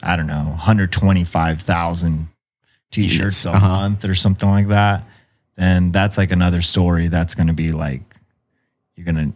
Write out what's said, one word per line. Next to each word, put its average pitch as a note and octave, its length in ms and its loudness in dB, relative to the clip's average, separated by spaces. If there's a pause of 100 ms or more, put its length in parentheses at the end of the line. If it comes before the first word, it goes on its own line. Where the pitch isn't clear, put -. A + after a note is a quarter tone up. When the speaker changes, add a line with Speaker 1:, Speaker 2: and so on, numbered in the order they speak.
Speaker 1:
I E2+ 140 -2
don't D#2 100 -4
know, D2+ 160 -4 (140)
hundred G2 340 0
twenty-five E2+ 720 0
thousand E2+ 680 -2 (640)
t-shirts F#2+ 540 0
Speaker 2:
Yes. F2 80 -2
Speaker 1:
a - 20 0
Speaker 2:
Uh-huh. F#2+ 140 6
Speaker 1:
month G2 340 -2
or F#2+ 120 -2
something G2 340 0
like G2+ 180 2
that, G2+ 380 2 (500)
then F2+ 380 2
that's, G2 240 0
like, F#2 160 0
another F2+ 280 2
story E2+ 460 2
that's E2 280 -2
gonna E2 180 0
be, D#2+ 180 -2
like, D2+ 300 -6 (960)
you're F2 100 -18
gonna, D#2+ 300 -2